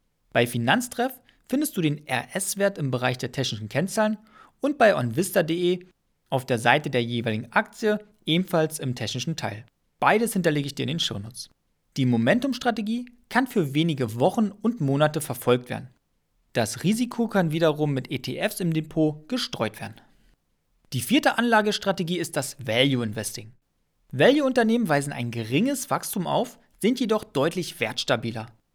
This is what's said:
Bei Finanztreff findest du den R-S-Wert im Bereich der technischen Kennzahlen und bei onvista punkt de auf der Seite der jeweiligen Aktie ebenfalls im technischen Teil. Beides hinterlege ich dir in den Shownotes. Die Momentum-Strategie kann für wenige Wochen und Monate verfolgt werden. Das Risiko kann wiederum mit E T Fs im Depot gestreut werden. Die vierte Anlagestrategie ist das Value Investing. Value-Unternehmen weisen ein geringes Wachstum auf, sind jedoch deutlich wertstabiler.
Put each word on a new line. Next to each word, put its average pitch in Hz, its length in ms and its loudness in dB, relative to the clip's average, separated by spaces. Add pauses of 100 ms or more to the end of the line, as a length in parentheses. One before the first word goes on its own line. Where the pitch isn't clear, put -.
(340)
Bei 120 120 4
Finanztreff 190 680 0 (340)
findest 285 300 -2
du 190 40 0
den 147 240 0
R-S-Wert 185 720 -2
im 139 140 -2
Bereich 123 260 0
der - 140 -6
technischen 107 380 -4
Kennzahlen 214 480 0 (420)
und 294 180 -2
bei 208 200 6
onvista 139 460 0
punkt 156 60 -4
de 180 360 0 (440)
auf 131 160 -2
der 123 140 0
Seite 123 300 4
der 127 140 0
jeweiligen 117 500 -4
Aktie 214 520 0 (200)
ebenfalls 160 540 0
im 127 160 -4
technischen 127 420 -6
Teil. 107 280 -8 (360)
Beides 220 320 4
hinterlege 151 340 0
ich 135 80 -10
dir 131 80 -4
in 120 60 -2
den 135 100 -2
Shownotes. 110 500 -8 (460)
Die 135 100 2
Momentum-Strategie 226 1000 2 (240)
kann 254 180 2
für 147 260 0
wenige 135 460 0
Wochen 190 320 2
und 233 300 -2
Monate 147 400 2
verfolgt 123 480 0
werden. 113 200 -10 (640)
Das 117 320 -2
Risiko 233 460 0
kann 175 240 0
wiederum 151 400 2
mit 131 180 -4
E 135 80 -4
T - 180 -8
Fs 202 220 -4
im 175 140 0
Depot 156 560 -2
gestreut 240 500 -4
werden. 110 160 -12 (1000)
Die 127 80 -2
vierte 294 360 2
Anlagestrategie 208 800 0
ist 160 180 -6
das 135 300 -6
Value 127 380 2
Investing. 107 480 -8 (600)
Value-Unternehmen 240 760 4
weisen 143 260 2
ein 120 160 -4
geringes 127 600 -2
Wachstum 165 340 -4
auf, 156 320 -2 (220)
sind 240 200 2
jedoch 214 240 0
deutlich 160 560 -2
wertstabiler. 113 680 -2 (280)